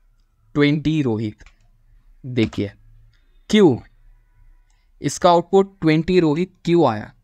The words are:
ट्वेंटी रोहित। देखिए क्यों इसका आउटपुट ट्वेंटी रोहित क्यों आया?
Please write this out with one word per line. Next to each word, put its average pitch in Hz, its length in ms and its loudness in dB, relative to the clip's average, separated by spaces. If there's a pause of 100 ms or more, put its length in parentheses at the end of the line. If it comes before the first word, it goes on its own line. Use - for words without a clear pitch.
(540)
ट्वेंटी 147 480 -2
रोहित। 110 420 -6 (800)
देखिए 110 480 -4 (800)
क्यों 185 260 4 (1200)
इसका 160 300 0
आउटपुट 190 500 0
ट्वेंटी 160 400 0
रोहित 160 320 -2 (120)
क्यों 170 240 2
आया? 107 240 -8 (120)